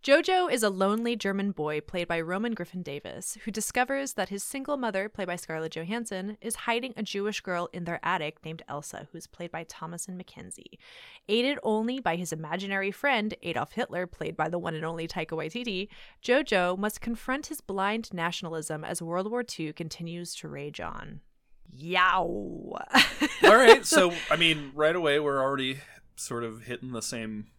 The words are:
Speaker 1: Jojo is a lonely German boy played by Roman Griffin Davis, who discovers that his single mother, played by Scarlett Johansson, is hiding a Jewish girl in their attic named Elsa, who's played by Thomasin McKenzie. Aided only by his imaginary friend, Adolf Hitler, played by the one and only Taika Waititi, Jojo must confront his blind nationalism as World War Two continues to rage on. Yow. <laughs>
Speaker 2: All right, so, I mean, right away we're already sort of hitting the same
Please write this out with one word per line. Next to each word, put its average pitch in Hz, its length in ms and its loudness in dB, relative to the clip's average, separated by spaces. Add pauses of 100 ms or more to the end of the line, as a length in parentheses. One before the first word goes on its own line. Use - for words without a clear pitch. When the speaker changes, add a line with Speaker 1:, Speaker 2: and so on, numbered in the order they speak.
Speaker 1:
Jojo 339 520 6
is 247 100 2
a 208 80 4
lonely 208 460 0
German 196 340 -2
boy 151 300 -2
played 175 260 -4
by 170 140 0
Roman 196 340 -2
Griffin 175 300 -8
Davis, - 600 -10
who 220 60 -6
discovers 254 640 -2
that 190 160 -2
his 196 160 -8
single 277 320 -6
mother, 214 320 -2
played 202 180 -6
by 180 80 -4
Scarlett 160 400 -6
Johansson, 202 680 -6
is 226 140 -6
hiding 240 420 -2
a 220 60 -6
Jewish 202 380 -4
girl 175 320 -4
in 180 100 -8
their 170 220 -4
attic 160 400 -2
named 160 240 -12
Elsa, 143 420 -10
who's 165 160 -16
played 175 240 -12
by 165 140 -10
Thomasin 175 580 -12
McKenzie. - 560 -18 (500)
Aided 247 360 4
only 226 340 0
by 190 160 0
his 175 180 -4
imaginary 190 600 -2
friend, 220 500 0
Adolf 160 300 -4
Hitler, 180 340 -4
played 160 300 -8
by 156 120 0
the 175 100 -2
one 170 180 -4
and 156 80 -6
only 165 240 -6
Taika 160 280 -6
Waititi, 190 520 -6 (340)
Jojo 190 560 2
must 208 220 -2
confront 254 480 -6
his 311 120 -10
blind 202 540 -4
nationalism 165 680 -4
as - 180 -6
World 175 260 -2
War 240 140 -4
Two 160 300 -6
continues 170 640 -10
to - 120 -12
rage 143 300 -12
on. - 440 -10 (520)
Yow. 175 1040 0 (320)
<laughs> - 320 -2
Speaker 2:
All 220 140 12
right, 226 280 12
so, 185 280 6 (180)
I 156 60 4
mean, 156 400 4
right 156 180 6
away 151 240 4
we're 143 240 2
already 135 360 0 (360)
sort 117 300 -6
of 113 180 -8
hitting 123 300 -8
the 113 100 -6
same 110 460 -6 (100)